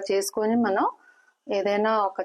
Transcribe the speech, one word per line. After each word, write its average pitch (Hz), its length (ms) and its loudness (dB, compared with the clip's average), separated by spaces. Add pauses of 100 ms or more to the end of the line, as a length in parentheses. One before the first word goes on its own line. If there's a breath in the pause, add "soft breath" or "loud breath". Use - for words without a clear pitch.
చేసుకొని 208 540 0
మనం 226 300 2 (600 soft breath)
ఏదైనా 202 460 0 (100)
ఒక 190 220 -2